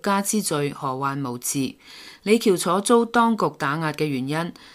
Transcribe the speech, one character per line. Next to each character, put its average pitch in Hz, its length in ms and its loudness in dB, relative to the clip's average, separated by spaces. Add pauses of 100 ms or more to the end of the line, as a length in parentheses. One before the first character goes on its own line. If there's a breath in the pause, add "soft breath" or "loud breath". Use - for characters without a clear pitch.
加 196 200 0
之 202 200 -2
罪， 147 300 -2
何 131 260 -6
患 139 260 -4
無 123 140 -6
辭。 131 380 -4 (480 loud breath)
李 220 160 4
喬 196 180 4
楚 185 240 0
遭 233 240 4
當 233 300 2
局 196 100 -2 (120)
打 147 200 -2
壓 156 140 -2
嘅 151 140 -2
原 131 220 -2
因， 165 260 -4 (220 loud breath)